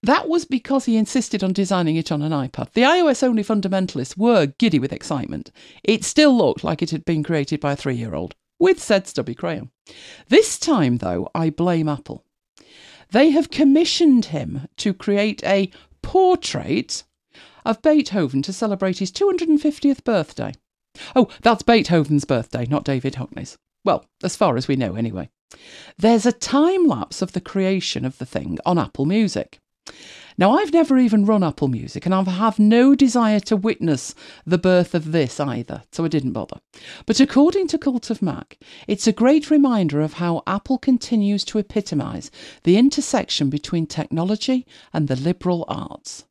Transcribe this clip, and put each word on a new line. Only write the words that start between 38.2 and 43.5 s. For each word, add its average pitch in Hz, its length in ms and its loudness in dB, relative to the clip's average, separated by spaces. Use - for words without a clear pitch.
Mac, - 360 -8
it's - 200 -2
a 220 60 4
great 277 380 2
reminder 226 500 2
of 156 140 -2
how 170 320 -4
Apple 202 320 -4
continues 208 680 0
to - 120 -4
epitomise 165 720 -6
the 180 160 4
intersection 240 720 0